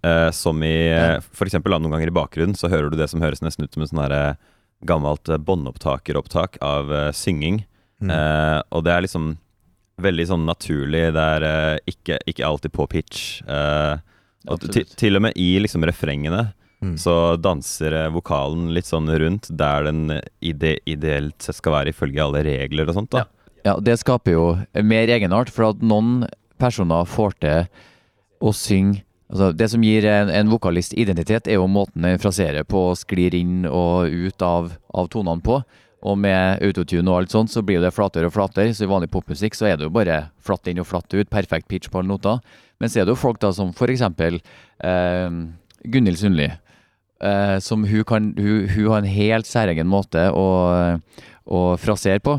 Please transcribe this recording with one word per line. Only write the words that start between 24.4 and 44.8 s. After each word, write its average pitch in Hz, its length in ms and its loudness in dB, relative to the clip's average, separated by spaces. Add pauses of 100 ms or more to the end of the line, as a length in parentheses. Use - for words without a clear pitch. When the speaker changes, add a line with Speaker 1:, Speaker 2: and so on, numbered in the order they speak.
Speaker 3:
mer 110 240 4
egenart, 110 420 2
for 110 220 2
at 107 100 -4
noen 113 460 2 (320)
personer 87 480 2
får 104 320 0
til 80 280 2 (720)
å 107 140 2
synge. 98 480 2 (300)
Altså, 92 260 2
det 110 140 2
som 117 100 2
gir 110 240 4
en, 104 240 4
en 104 220 2
vokalist 90 440 0
identitet, 104 520 0
er 107 100 2
jo 92 100 4
måten 95 360 0
den 90 160 2
fraserer 82 440 0
på 92 280 2
og 90 40 0
sklir 90 380 0
inn 90 320 0
og 87 420 2
ut 87 360 -4
av, 87 340 0 (160)
av 90 160 -2
tonene 87 320 -4
på. 127 220 0 (400)
Og 98 140 0
med 95 440 2
autotune 90 480 0
og 90 140 4
alt 87 80 -6
sånt, 110 180 2
så 113 160 -2
blir 92 160 2
det 90 100 2
flatere 90 360 0
og 82 60 -2
flatere. 101 360 0
Så 107 160 -4
i - 20 -4
vanlig 92 220 0
popmusikk 92 460 -4
så 110 100 -2
er 90 120 2
det 73 120 -4
jo - 0 -
bare 82 400 0 (100)
flatt - 280 -4
inn 87 120 -4
og 87 60 -4
flatt - 260 -6
ut, 101 160 0
perfekt 87 400 -2
pitch - 220 -8
på - 100 -6
alle 92 140 -2
noter. 104 260 -2 (400)
Men 113 100 -2
så 107 120 0
er 90 40 4
det 117 120 2
jo - 20 -10
folk 120 200 0
da 101 120 2
som 90 220 -2
for 123 140 0
eksempel, 87 520 0 (400)
eh, 90 500 0 (540)